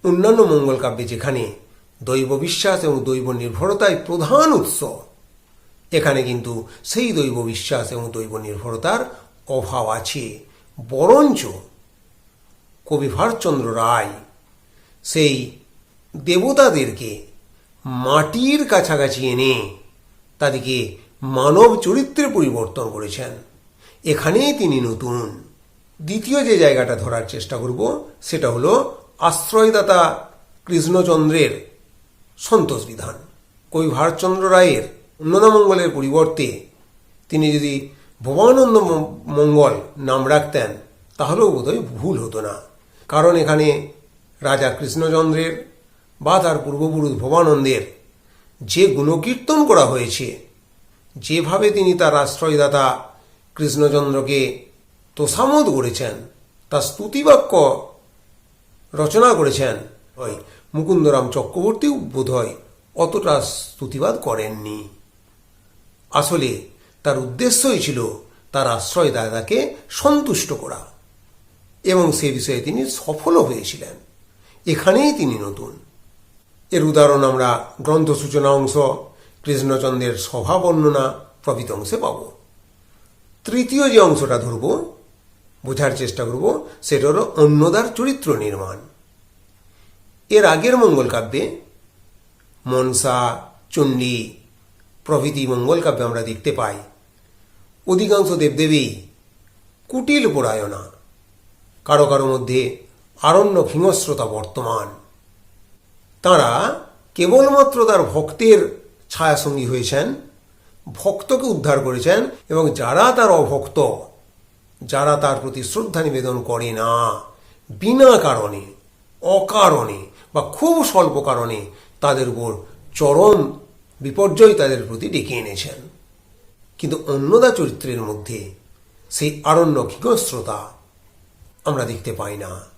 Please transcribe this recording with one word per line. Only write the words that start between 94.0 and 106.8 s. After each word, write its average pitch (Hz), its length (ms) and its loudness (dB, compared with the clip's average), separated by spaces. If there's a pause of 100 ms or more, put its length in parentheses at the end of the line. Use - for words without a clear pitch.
প্রভৃতি 143 420 -2
মঙ্গল 127 340 0
কাব্যে 165 240 -2
আমরা 113 180 -4
দেখতে 110 300 -6
পাই 107 240 -4 (1080)
অধিকাংশ 190 440 2
দেবদেবী 147 640 0 (960)
কুটিল 254 460 0
পরায়ণা, 107 480 -4 (1000)
কারো 147 220 4
কারো 139 200 2
মধ্যে 127 500 -2 (460)
আরণ্যক 185 520 4
হিংস্রতা 151 520 0
বর্তমান। 107 640 -6 (1300)
তাঁরা 156 580 2 (340)